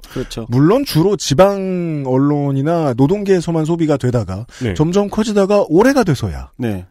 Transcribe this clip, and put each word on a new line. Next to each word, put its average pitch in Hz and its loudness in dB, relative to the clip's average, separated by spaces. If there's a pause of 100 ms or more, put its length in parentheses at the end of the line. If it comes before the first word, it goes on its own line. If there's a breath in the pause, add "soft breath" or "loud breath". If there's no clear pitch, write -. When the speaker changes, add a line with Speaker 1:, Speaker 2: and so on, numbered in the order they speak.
(120)
Speaker 1:
그렇죠. 120 -10
Speaker 2:
물론 170 2
주로 185 0
지방 180 0
언론이나 143 0
노동계에서만 170 0
소비가 156 0
되다가 107 -4 (160 loud breath)
Speaker 3:
네. 104 -2
Speaker 2:
점점 180 0
커지다가 208 0
올해가 247 4
돼서야, 87 -4
Speaker 1:
네. 101 -6